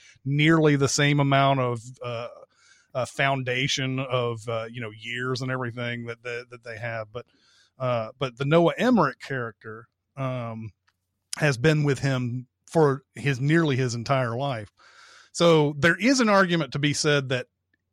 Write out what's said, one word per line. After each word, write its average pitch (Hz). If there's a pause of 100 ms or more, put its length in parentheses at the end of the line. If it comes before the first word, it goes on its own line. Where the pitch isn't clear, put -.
(240)
nearly 151
the 139
same 147
amount 139
of, 120 (200)
uh, 120 (640)
uh, 123
foundation 131
of, 120
uh, 113
you 123
know, 113
years 123
and 131
everything 120
that, 117
that, 120
that 120
they 113
have. 113
But, 120 (520)
uh, 120
but 127
the 139
Noah 160
Emmerich 190
character, 117 (280)
um, 117 (680)
has 143
been 151
with 143
him 127 (240)
for 151 (140)
his, 135
nearly 151
his 123
entire 120
life. 123 (640)
So 156
there 170
is 254
an 226
argument 175
to 147
be 143
said 143
that 123 (460)